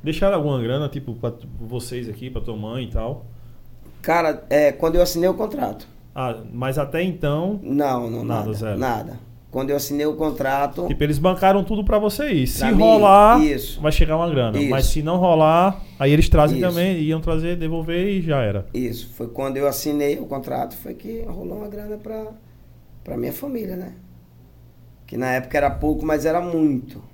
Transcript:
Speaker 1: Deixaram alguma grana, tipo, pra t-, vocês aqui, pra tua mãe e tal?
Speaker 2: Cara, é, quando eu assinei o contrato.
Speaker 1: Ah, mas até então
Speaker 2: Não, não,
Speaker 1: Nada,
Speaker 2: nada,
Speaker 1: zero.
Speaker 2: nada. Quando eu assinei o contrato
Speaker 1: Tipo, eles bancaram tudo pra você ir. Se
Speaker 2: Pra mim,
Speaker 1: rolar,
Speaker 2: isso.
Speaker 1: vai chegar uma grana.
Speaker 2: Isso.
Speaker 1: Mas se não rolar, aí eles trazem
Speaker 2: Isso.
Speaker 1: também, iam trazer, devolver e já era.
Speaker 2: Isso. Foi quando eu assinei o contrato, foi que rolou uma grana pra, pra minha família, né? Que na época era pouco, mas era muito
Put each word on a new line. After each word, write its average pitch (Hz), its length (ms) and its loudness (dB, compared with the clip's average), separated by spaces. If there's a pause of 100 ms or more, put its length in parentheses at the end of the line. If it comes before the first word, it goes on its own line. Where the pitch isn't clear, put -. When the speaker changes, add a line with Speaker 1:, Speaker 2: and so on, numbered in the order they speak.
Speaker 1:
Deixaram 196 340 0
alguma 147 240 0
grana, 135 280 -2
tipo, 127 260 -10
pra 117 180 -6
t-, - 140 -18 (120)
vocês 120 500 -10
aqui, 117 220 -12
pra 131 120 -8
tua 113 140 -8
mãe 113 280 -8
e 104 60 -12
tal? 113 340 -6 (800)
Speaker 2:
Cara, - 460 0
é, 147 220 4
quando 165 240 -2
eu 175 80 6
assinei 175 260 2
o 185 60 2
contrato. 190 540 -6 (260)
Speaker 1:
Ah, 120 260 -6 (120)
mas 127 260 -4
até 147 240 -2
então 170 600 -2
Speaker 2:
Não, 131 480 0
não, 117 140 -6
Speaker 1:
Nada, 117 220 -2
Speaker 2:
nada, 110 80 -4
Speaker 1:
zero. 107 240 -4
Speaker 2:
nada. 117 420 -4 (300)
Quando 135 200 -4
eu 143 60 0
assinei 143 300 -2
o 151 80 -2
contrato 143 720 -2
Speaker 1:
Tipo, - 160 -2
eles 147 160 0
bancaram 185 460 4
tudo 202 200 -4
pra 214 140 2
você 214 340 -2
ir. 135 140 2
Se - 140 -2
Speaker 2:
Pra - 120 2
mim, 190 100 6
Speaker 1:
rolar, 208 600 8
Speaker 2:
isso. - 380 -2
Speaker 1:
vai 151 100 2
chegar 156 260 4
uma 170 140 0
grana. 123 260 0
Speaker 2:
Isso. 143 140 0
Speaker 1:
Mas 131 160 2
se 151 160 2
não 165 140 0
rolar, 175 680 4 (160)
aí 139 140 4
eles 151 160 6
trazem 151 320 6
Speaker 2:
Isso. 180 80 2
Speaker 1:
também, 175 320 0
iam 156 200 0
trazer, 165 360 -2
devolver 165 520 -2
e 190 140 -2
já 151 200 0
era. 101 300 -2
Speaker 2:
Isso. 120 420 -6
Foi 120 140 -10
quando 135 280 -6
eu 139 100 0
assinei 147 540 -2
o - 60 -10
contrato, 135 500 -8
foi - 180 -14
que 226 280 -12
rolou - 360 -10
uma 208 100 -12
grana 208 300 -12
pra, 214 300 -12 (720)
pra 139 140 -10
minha 123 160 -6
família, 226 440 -8
né? 180 180 -12 (1120)
Que - 120 -12
na 127 160 -2
época 131 260 -2
era 139 120 2
pouco, 151 360 -2
mas 151 180 0
era 160 160 2
muito 156 600 -2 (120)